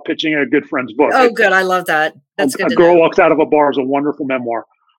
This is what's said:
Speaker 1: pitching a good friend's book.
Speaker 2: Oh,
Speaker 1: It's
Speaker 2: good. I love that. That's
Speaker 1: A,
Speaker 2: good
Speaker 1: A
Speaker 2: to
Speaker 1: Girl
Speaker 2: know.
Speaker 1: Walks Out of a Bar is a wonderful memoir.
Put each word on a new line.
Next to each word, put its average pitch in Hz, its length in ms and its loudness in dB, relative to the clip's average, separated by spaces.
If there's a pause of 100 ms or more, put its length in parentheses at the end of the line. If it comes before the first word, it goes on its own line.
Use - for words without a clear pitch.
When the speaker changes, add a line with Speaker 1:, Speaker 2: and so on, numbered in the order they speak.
Speaker 1:
pitching 156 280 -4
a 143 120 -2
good 143 220 0
friend's 123 260 -6
book. 139 180 2
Speaker 2:
Oh, 254 140 2
Speaker 1:
It's 226 100 -2
Speaker 2:
good. 208 160 0
I 185 100 2
love 185 240 -2
that. 156 280 -2 (240)
That's - 160 -2
Speaker 1:
A, - 40 -8
Speaker 2:
good - 80 -4
Speaker 1:
A - 40 -2
Speaker 2:
to 240 60 -4
Speaker 1:
Girl 175 180 6
Speaker 2:
know. 165 60 4
Speaker 1:
Walks 160 180 2
Out 165 140 4
of 151 80 0
a 151 60 0
Bar 147 260 2
is 120 40 -10
a 135 60 -2
wonderful 139 420 -4
memoir. 120 400 -6 (340)